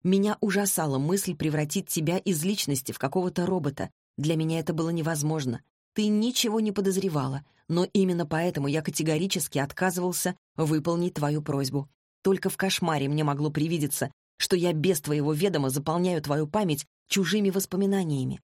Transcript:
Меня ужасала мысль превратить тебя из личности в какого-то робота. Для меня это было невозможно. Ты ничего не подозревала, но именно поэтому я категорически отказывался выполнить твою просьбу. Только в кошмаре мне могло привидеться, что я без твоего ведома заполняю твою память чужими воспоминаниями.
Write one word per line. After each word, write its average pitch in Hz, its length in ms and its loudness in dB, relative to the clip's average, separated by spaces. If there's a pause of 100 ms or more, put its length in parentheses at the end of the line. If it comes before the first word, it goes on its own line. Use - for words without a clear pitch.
Меня 196 380 2
ужасала 185 580 0
мысль 175 360 -2
превратить 151 520 -2
тебя 165 320 0
из 165 240 -2
личности 147 480 -2
в - 80 -10
какого-то 180 480 -2
робота. 156 420 -2 (260)
Для 156 200 0
меня 160 240 0
это 165 140 -2
было 165 180 0
невозможно. 147 720 -2 (300)
Ты 214 120 0
ничего 220 540 2
не 214 120 0
подозревала, 180 720 0 (240)
но 175 260 2
именно 180 340 2
поэтому 160 400 0
я 151 160 0
категорически 160 760 -2
отказывался 180 800 -2 (200)
выполнить 165 600 0
твою 147 260 0
просьбу. 139 480 -2 (320)
Только 190 300 2
в - 60 -8
кошмаре 160 520 0
мне 151 140 2
могло 147 260 0
привидеться, 151 640 -2 (280)
что - 160 2
я 175 180 2
без 165 280 2
твоего 147 320 0
ведома 151 360 2
заполняю 160 520 0
твою 147 260 0
память 170 400 0 (200)
чужими 196 420 2
воспоминаниями. 180 960 -2